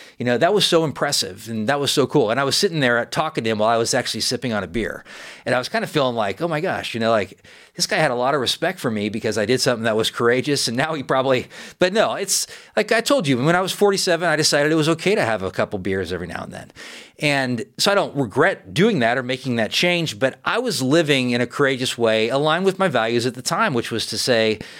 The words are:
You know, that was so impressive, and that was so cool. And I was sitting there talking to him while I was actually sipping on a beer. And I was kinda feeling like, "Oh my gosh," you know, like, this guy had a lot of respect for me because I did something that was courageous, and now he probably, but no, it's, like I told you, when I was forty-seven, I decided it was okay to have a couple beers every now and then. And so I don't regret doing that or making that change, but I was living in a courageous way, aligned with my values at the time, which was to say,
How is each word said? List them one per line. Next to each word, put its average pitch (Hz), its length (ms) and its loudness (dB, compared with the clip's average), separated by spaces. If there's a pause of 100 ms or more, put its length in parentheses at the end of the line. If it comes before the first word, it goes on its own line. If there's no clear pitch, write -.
(180)
You 123 80 -6
know, 120 120 2
that 170 160 2
was 196 100 2
so 165 220 2
impressive, 120 640 -4
and 110 180 -4
that 139 100 2
was 139 140 -2
so 131 160 2
cool. 123 220 2
And 120 100 0
I 139 60 0
was 135 100 0
sitting 165 240 0
there 120 240 2
talking 156 400 -4
to 113 60 0
him 107 80 0
while 107 100 2
I 117 80 4
was 113 180 0
actually 120 280 -2
sipping 120 320 -2
on 104 100 -2
a 90 40 -6
beer. 85 360 -6 (420)
And 127 80 -2
I 123 40 2
was 127 100 -4
kinda 220 200 -4
feeling 131 280 0
like, 104 260 -2
"Oh 175 60 0
my 156 140 -4
gosh," 156 320 -6
you 113 80 -4
know, 113 100 2
like, 101 320 -2 (320)
this 180 100 -4
guy 208 120 -2
had 147 140 2
a 120 40 -2
lot 123 180 0
of 147 60 2
respect 160 400 -2
for 131 100 -2
me 107 200 -2
because 107 280 -4
I 107 80 0
did 123 140 2
something 117 240 0
that 110 140 0
was 110 120 0
courageous, 127 600 0
and 117 80 -4
now 160 160 -2
he 139 100 -6
probably, 131 440 0 (320)
but 180 120 4
no, 170 220 2
it's, 185 340 -4 (300)
like 214 160 2
I 226 80 4
told 233 260 2
you, 131 160 4
when 170 140 4
I - 20 2
was 185 140 -2
forty-seven, 185 520 2
I 156 120 2
decided 147 340 2
it 165 40 4
was 156 120 2
okay 165 280 0
to 208 60 2
have 110 220 0
a 92 80 -4
couple 104 280 -4
beers 92 340 -4
every 87 140 -6
now - 160 -10
and - 100 -14
then. - 180 -16 (480)
And 131 460 0 (120)
so - 140 2
I 202 40 2
don't 151 200 0
regret 139 580 0
doing 190 260 4
that 120 180 4
or 131 60 -2
making 127 340 -2
that 107 140 0
change, 170 460 0
but 131 280 0
I 185 140 -2
was 214 220 -2
living 135 500 4
in 120 100 2
a 120 60 0 (180)
courageous 131 320 0
way, 113 320 4
aligned 156 340 2
with 185 140 2
my 190 100 2
values 120 380 2
at 123 80 -2
the 127 80 -12
time, 196 320 -2
which 117 160 -2
was 113 160 -4
to 107 140 -6
say, 113 400 2 (200)